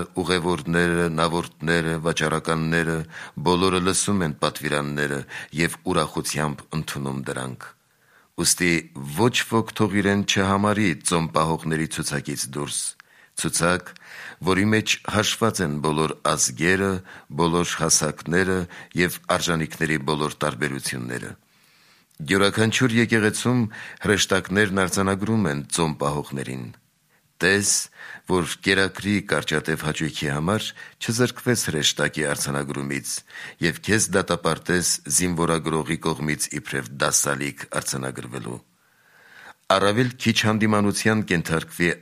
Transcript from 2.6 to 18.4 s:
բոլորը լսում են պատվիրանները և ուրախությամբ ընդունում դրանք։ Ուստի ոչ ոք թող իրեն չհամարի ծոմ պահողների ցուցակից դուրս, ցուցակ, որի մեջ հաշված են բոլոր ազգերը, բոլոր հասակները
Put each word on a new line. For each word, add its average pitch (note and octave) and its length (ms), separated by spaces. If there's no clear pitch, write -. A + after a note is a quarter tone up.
բոլորը F2+ 440
լսում F#2 460
են D2+ 80
պատվիրանները D2 880
և D#2+ 300
ուրախությամբ D2+ 880
ընդունում C#2 540
դրանք։ B1+ 460
Ուստի E2+ 360
ոչ A2 320
ոք A2 280
թող G2+ 240
իրեն G2+ 300
չհամարի G2+ 720
ծոմ E2 320
պահողների D#2+ 580
ցուցակից D2 600
դուրս, C#2 320
ցուցակ, E2+ 560
որի F#2 260
մեջ G#2+ 380
հաշված G#2+ 580
են D2+ 160
բոլոր D2+ 340
ազգերը, D#2 680
բոլոր E2+ 440
հասակները E2 880